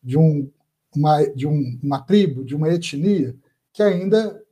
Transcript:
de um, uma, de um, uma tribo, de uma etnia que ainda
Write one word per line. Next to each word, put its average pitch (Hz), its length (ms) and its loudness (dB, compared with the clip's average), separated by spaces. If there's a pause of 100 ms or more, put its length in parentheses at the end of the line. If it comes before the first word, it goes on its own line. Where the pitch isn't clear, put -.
de 127 140 -2
um, 151 340 2 (420)
uma, 151 340 2
de 135 200 -6
um, 139 340 -4
uma 139 200 -4
tribo, 170 420 2
de 123 100 -10
uma 156 140 -2
etnia 170 680 -2 (380)
que - 100 -6
ainda 202 720 0